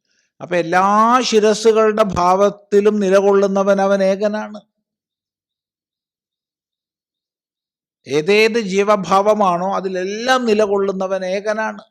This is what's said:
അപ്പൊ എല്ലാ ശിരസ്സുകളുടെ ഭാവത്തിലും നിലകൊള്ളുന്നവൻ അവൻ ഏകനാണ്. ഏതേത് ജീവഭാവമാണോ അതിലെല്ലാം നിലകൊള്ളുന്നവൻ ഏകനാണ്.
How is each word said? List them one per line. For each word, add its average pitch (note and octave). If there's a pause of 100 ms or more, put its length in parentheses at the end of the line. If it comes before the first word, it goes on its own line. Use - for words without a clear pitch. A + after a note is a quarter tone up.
(400)
അപ്പൊ F3
എല്ലാ F3 (360)
ശിരസ്സുകളുടെ A3
ഭാവത്തിലും G3+
നിലകൊള്ളുന്നവൻ G3
അവൻ G3
ഏകനാണ്. G#3 (3500)
ഏതേത് G3+
ജീവഭാവമാണോ G3
അതിലെല്ലാം F#3+
നിലകൊള്ളുന്നവൻ G3
ഏകനാണ്. G#3